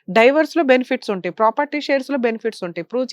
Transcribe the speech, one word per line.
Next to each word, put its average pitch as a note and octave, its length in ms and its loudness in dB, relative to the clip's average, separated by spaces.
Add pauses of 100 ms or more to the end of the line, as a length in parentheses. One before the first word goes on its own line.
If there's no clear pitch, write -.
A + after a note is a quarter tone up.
డైవర్స్‌లో C#4 540 4
బెనిఫిట్స్ B3+ 460 0
ఉంటాయి, F3+ 240 -6
ప్రాపర్టీ C#4+ 480 -2
షేర్స్‌లో C#4 360 -2
బెనిఫిట్స్ A3+ 460 -4
ఉంటాయి F3 220 -8
ప్రూవ్ B3+ 260 -4